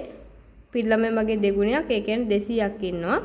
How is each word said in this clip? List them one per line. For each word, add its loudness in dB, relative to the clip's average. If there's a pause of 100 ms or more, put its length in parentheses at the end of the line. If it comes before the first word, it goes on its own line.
(680)
පිරිමි -2
ළමයි 2
වගේ 0
දෙගුණයක්, 2
ඒ 0
කියන්නේ -2
දෙසීයක් 0
ඉන්නවා. -2